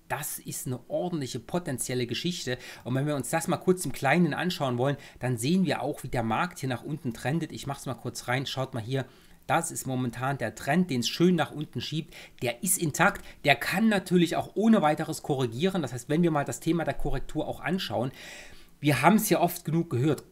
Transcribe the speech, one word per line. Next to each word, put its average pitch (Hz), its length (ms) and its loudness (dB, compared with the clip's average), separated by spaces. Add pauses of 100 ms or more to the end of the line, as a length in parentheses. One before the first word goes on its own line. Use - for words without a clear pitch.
Das 135 320 -6
ist - 300 -10
eine 127 180 -4
ordentliche 151 540 -4
potenzielle 127 640 -4
Geschichte. 127 500 -4 (280)
Und 120 100 -4
wenn 139 140 0
wir 151 80 -2
uns 131 140 -4
das 160 180 -2
mal 160 80 2
kurz 180 280 2
im 147 60 -4
Kleinen 147 440 4
anschauen 143 440 -2
wollen, 139 200 2 (200)
dann 127 180 -2
sehen 165 280 2
wir 127 180 0
auch, - 220 -6
wie 135 40 -8
der 123 140 -2
Markt 123 380 -2
hier 135 80 -4
nach 123 160 -6
unten 147 280 -6
trendet. 151 380 -2
Ich 117 160 -12
mach's 135 200 -8
mal 135 80 -4
kurz - 340 -10
rein. 127 180 -2
Schaut 131 260 -6
mal 117 120 -6
hier. 131 200 -4 (420)
Das 156 240 0
ist - 160 -8
momentan 127 520 -2
der 107 160 -4
Trend, 175 340 2
den 127 120 0
es 117 100 0
schön 180 240 6
nach 156 160 0
unten 151 320 -8
schiebt. - 320 -6 (260)
Der - 220 -4
ist - 160 0
intakt. 170 440 2 (220)
Der 139 120 8
kann 214 340 2
natürlich 180 460 4
auch 139 180 -4
ohne 220 260 6
weiteres 156 420 2
korrigieren. 143 600 0
Das 123 100 -4
heißt, 123 160 -10
wenn 151 140 4
wir 170 80 6
mal 147 160 0
das - 140 -6
Thema 160 240 0
der 139 100 -2
Korrektur 139 520 -2
auch 120 140 -8
anschauen, 135 500 -2 (680)
wir 135 220 2
haben's 208 260 6
ja 156 120 4
oft - 260 -2
genug 165 240 0
gehört, 135 420 0